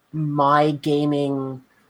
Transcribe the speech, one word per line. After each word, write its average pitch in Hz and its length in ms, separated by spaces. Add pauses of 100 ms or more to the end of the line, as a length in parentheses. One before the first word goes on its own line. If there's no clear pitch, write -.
(140)
my 147 560
gaming 143 960 (260)